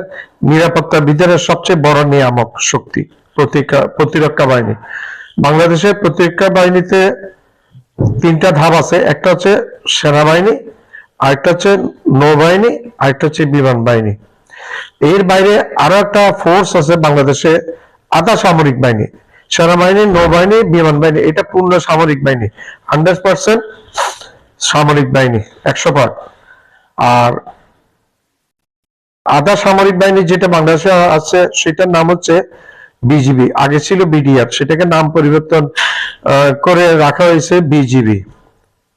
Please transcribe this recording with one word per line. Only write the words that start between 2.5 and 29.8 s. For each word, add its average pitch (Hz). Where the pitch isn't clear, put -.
শক্তি -
প্রতিরক্ষা, 139
প্রতিরক্ষা 151
বাহিনী। 120
বাংলাদেশের 170
প্রতিরক্ষা 175
বাহিনীতে 180
তিনটা 165
ধাপ 156
আছে, 165
একটা 180
হচ্ছে 190
সেনাবাহিনী, 156
আরেকটা 139
হচ্ছে 196
নৌবাহিনী, 156
আরেকটা 143
হচ্ছে 151
বিমান 131
বাহিনী। 113
এর 185
বাইরে 190
আরো 151
একটা 202
ফোর্স 185
আছে 165
বাংলাদেশে, 147
আধা 170
সামরিক 151
বাহিনী। 113
সেনাবাহিনী, 180
নৌবাহিনী, 180
বিমান 160
বাহিনী, 156
এটা 160
পূর্ণ 180
সামরিক 156
বাহিনী, 131
হান্ড্রেড 165
পার্সেন্ট 214
সামরিক 147
বাহিনী, 127
একশো -
ভাগ। 135
আর 120
আধা 185
সামরিক 196